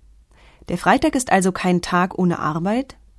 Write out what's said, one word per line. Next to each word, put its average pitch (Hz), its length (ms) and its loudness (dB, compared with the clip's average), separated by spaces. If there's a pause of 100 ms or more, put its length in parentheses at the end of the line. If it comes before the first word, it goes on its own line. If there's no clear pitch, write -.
(680)
Der 180 100 -4
Freitag 208 340 2
ist - 180 -2
also 190 200 4
kein 180 320 0
Tag 185 340 -2
ohne 175 220 0
Arbeit, 196 580 -4 (220)